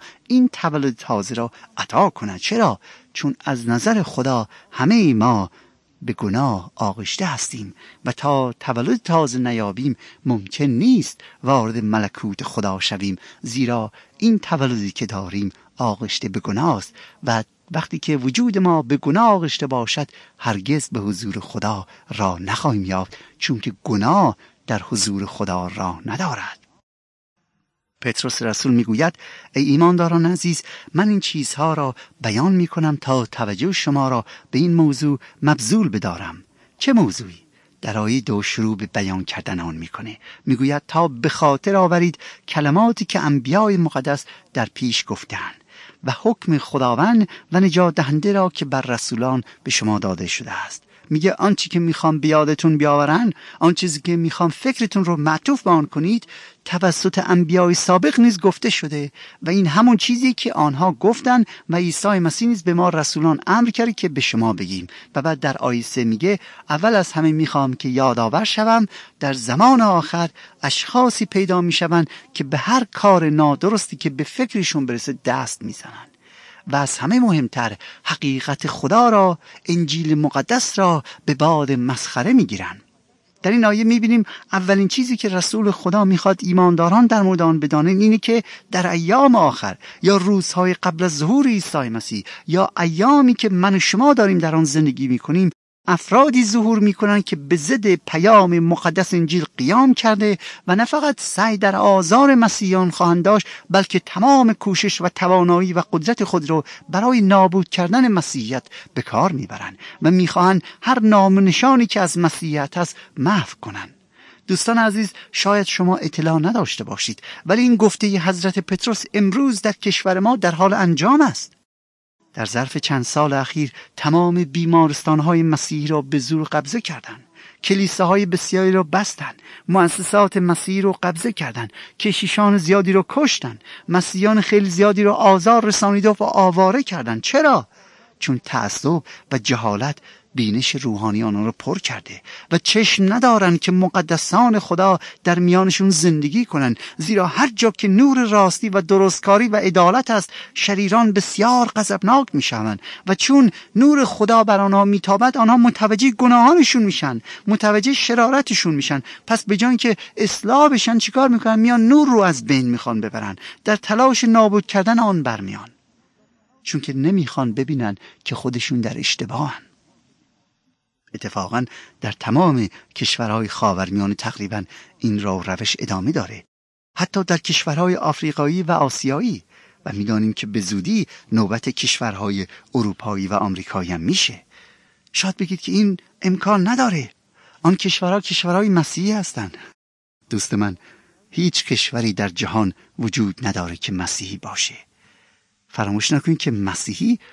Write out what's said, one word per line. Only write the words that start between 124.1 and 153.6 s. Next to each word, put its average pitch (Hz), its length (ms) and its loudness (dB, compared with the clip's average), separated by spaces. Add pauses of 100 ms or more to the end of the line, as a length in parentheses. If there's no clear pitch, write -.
بیمارستان‌های 160 1000 2
مسیحی 156 440 -2
را 156 140 -2
به 139 180 -2
زور 151 320 -2
قبضه 151 300 -4
کردند. - 420 -14 (400)
کلیساهای 196 640 0
بسیاری 185 460 -2
را 185 120 2
بستند، 170 580 -6 (280)
مؤسسات 190 680 2
مسیحی 180 440 0
را 196 100 2
قبضه 180 420 -4
کردند، 117 400 -10 (260)
کشیشان 202 580 0
زیادی 190 360 2
را 190 160 2
کشتند، - 540 -2 (260)
مسیحیان 190 520 2
خیلی 202 280 2
زیادی 202 340 2
را 202 100 4
آزار 214 520 4
رسانیده 202 440 2
و 208 140 0
آواره 190 600 2
کردند. 117 380 -6
چرا؟ 269 460 2 (520)
چون 127 240 -2
تعصب 131 580 -4 (300)
و - 120 0
جهالت 113 540 -2 (380)
بینش 120 400 -2
روحانی 110 480 -4
آنها 104 220 -2
را 113 140 -4
پر 175 200 -6
کرده - 420 -12 (300)
و 165 60 2
چشم 196 560 2
ندارند 220 460 4
که - 120 -2
مقدسان 185 880 2
خدا 185 400 2 (240)
در 170 160 2
میانشون 185 500 4
زندگی 160 560 2
کنند، 135 340 -2 (180)
زیرا 180 300 0
هر 247 280 0
جا 226 160 2
که - 160 -4
نور 247 400 4
راستی 202 420 2
و 190 120 0
درستکاری 196 680 4
و 208 80 0
عدالت 190 560 2
است، 208 180 -2 (240)
شریران 202 580 2
بسیار 220 640 2
غضبناک 214 580 0
می‌شوند 110 480 -4 (260)
و 190 80 0
چون 269 360 4 (240)